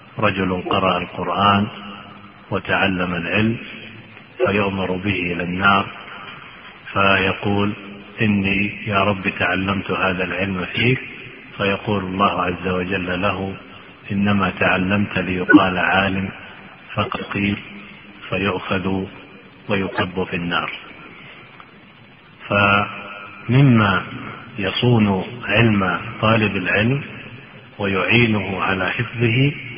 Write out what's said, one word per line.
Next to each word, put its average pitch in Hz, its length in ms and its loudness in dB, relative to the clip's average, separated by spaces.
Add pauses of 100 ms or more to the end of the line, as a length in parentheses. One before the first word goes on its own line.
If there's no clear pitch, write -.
(180)
رجل 92 520 0
قرأ 92 280 2
القرآن 95 680 2 (840)
وتعلم 90 640 0
العلم 98 420 0 (880)
فيؤمر 98 460 0
به 90 400 -2
إلى 87 100 -4
النار 98 440 2 (1080)
فيقول: 98 800 2 (480)
'إني 101 640 0
يا 98 180 2
رب 98 240 0 (100)
تعلمت 95 520 0
هذا 92 340 0
العلم 90 400 -4 (100)
فيك'، 123 260 2 (560)
فيقول 101 480 0
الله 92 380 2
عز 90 260 -2
وجل 90 540 -2
له: 95 340 -2 (560)
'إنما 101 380 2
تعلمت 92 680 0
ليقال 92 600 4
عالم 95 500 2 (640)
فقد - 260 -2
قيل'، 101 380 -2 (720)
فيؤخذ 95 760 -2 (640)
ويكب 95 560 -2
في 92 120 -6
النار". 85 340 -2 (1800)
فمما 101 1500 4 (560)
يصون 101 680 2 (200)
علم 104 560 2 (200)
طالب 110 360 4
العلم 101 460 0 (760)
ويعينه 98 840 2
على 92 280 0
حفظه 120 640 0 (260)